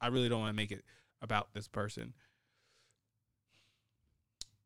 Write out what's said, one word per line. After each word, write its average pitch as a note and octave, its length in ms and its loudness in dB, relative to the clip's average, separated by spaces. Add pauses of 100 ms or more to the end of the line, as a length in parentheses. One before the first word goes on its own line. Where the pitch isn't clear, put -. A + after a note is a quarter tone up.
I A#2+ 80 2
really B2 200 4
don't A#2 120 4
wanna G#2+ 140 0
make G#2 180 0
it - 120 -8 (360)
about G#2+ 320 0
this G#2 160 -8
person. A2 460 -4 (2500)